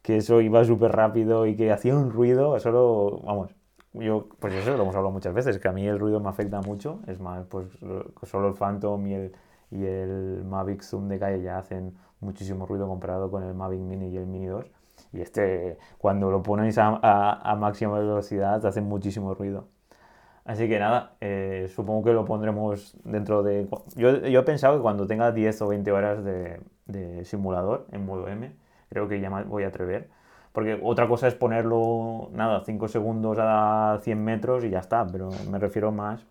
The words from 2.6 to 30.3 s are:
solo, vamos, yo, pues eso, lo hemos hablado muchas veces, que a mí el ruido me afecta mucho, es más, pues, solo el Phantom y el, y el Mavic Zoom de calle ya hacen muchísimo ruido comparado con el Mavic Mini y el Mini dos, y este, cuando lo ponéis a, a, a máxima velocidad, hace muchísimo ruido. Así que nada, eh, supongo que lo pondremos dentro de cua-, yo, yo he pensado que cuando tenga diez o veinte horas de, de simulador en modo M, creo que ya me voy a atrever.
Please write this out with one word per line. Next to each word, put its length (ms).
solo, 640
vamos, 260
yo, 380
pues 140
eso, 240
lo 60
hemos 120
hablado 160
muchas 220
veces, 260
que 80
a 60
mí 120
el 140
ruido 220
me 80
afecta 320
mucho, 460
es 120
más, 280
pues, 200
solo 240
el 80
Phantom 500
y 100
el, 200
y 160
el 600
Mavic 360
Zoom 280
de 100
calle 240
ya 140
hacen 360
muchísimo 440
ruido 220
comparado 420
con 140
el 100
Mavic 280
Mini 260
y 100
el 100
Mini 200
dos, 180
y 80
este, 580
cuando 340
lo 100
ponéis 360
a, 260
a, 480
a 60
máxima 420
velocidad, 680
hace 140
muchísimo 560
ruido. 320
Así 260
que 100
nada, 400
eh, 560
supongo 300
que 80
lo 100
pondremos 800
dentro 400
de 240
cua-, 160
yo, 280
yo 140
he 40
pensado 340
que 40
cuando 240
tenga 280
diez 280
o 60
veinte 240
horas 320
de, 380
de 400
simulador 680
en 140
modo 240
M, 260
creo 220
que 100
ya 100
me 140
voy 220
a 20
atrever. 420